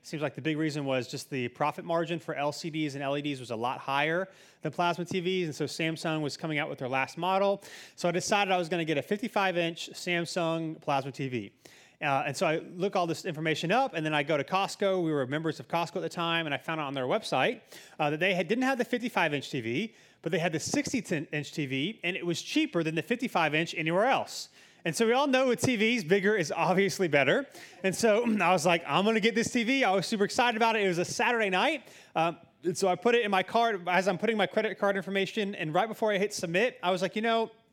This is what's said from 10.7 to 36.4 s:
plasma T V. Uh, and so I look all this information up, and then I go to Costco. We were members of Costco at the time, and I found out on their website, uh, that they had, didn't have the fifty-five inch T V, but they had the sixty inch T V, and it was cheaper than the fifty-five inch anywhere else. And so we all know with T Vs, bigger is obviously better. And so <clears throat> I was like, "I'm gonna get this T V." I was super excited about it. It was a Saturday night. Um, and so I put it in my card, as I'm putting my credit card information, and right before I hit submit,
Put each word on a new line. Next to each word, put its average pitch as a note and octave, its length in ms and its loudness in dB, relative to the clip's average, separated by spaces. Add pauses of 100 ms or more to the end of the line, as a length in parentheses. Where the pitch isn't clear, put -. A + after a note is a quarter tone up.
plasma C#3 320 -2
T C#3 160 -6
V. A2+ 240 -6 (500)
Uh, C#3+ 240 0
and C#3+ 100 -4
so G3 80 -2
I D#3+ 160 2 (160)
look F#3+ 200 -2
all F3 100 2
this E3 180 -4
information D#3+ 480 -2
up, B3+ 220 2
and D#3+ 100 -4
then D#3 80 -2
I D3 120 2
go E3 120 0
to C#3 80 0
Costco. F#3+ 580 0
We D#3+ 100 0
were C#3 140 0
members D#3 320 -4
of B2+ 100 -14
Costco E3+ 280 -4
at F3 60 -4
the E3 60 -4
time, E3 360 -2
and C#3+ 100 -2
I C3+ 40 -2
found D#3+ 220 -4
out C#3+ 80 -4
on C#3 40 -6
their C3 140 -2
website, F#3+ 540 0 (380)
uh, D3+ 120 2
that D#3 100 -2
they F#3 140 4
had, F3 120 0
didn't A#3+ 180 0
have C4+ 120 2
the A#3 80 0
fifty-five G#3 480 0
inch C#3 160 -4
T C#3 120 -4
V, A#2 340 -4 (260)
but E3 120 -6
they F3+ 60 0
had E3 140 0
the D#3 80 -2
sixty - 380 -2 (340)
inch D3 200 -6
T D3+ 120 -4
V, C3+ 380 -4
and F3+ 120 -2
it E3+ 120 -6
was E3+ 160 -4
cheaper D4 400 0
than D#3+ 120 -2
the E3 60 0
fifty-five F3+ 540 0
inch E3 240 0
anywhere E3+ 260 2
else. G3 440 -2 (360)
And E3 100 0
so A#3 120 2
we A3+ 60 4
all C#4 160 4
know C4 180 4
with A#3+ 140 2
T B3 160 2
Vs, A3 280 2
bigger G3+ 320 4
is C#3+ 180 0
obviously F3+ 540 2
better. D3 380 4 (380)
And F#3 100 2
so A3+ 320 4 (100)
<clears throat> G3+ 60 2
I E3+ 100 6
was E3+ 140 2
like, F3+ 200 4
"I'm D#3+ 180 2
gonna A3 160 4
get G#3 160 2
this A3+ 140 0
T A#3+ 120 0
V." C4 220 2
I F#3+ 80 4
was F#3+ 120 2
super G#3 200 0
excited A#3+ 320 2
about A3+ 200 4
it. G#3 80 2
It F#3+ 40 4
was E3+ 100 0
a E3+ 80 0
Saturday A#3 420 0
night. A3+ 400 0 (280)
Um, E3 200 0 (280)
and F3 120 -2
so G3 120 2
I F3+ 80 2
put A#3+ 180 2
it A#3 100 4
in G#3 60 0
my F#3 140 4
card, G#3+ 440 0
as F3+ 200 4
I'm F#3 100 0
putting A3+ 180 0
my G3+ 100 4
credit G#3+ 320 -2
card G3+ 180 2
information, G3 580 -2
and D#3 180 -4
right G3 160 2
before G#3+ 240 0
I G3 60 2
hit G#3 160 0
submit, F#3+ 480 0